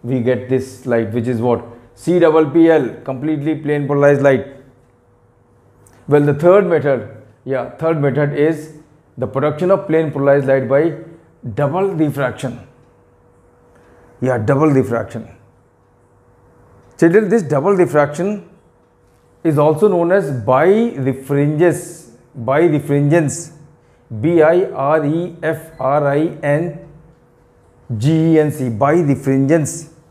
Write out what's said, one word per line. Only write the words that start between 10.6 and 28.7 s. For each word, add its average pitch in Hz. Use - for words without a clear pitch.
by 151
double 156
refraction. 139
Yeah, 127
double 139
refraction. 117
Children, 185
this 214
double 151
refraction 175
is 151
also 156
known 175
as 185
birefringence, 143
birefringence, 143
B 165
I 175
R 147
E 170
F 156
R 143
I 151
N 156
G 131
E 160
N 151
C, 135
birefringence. 139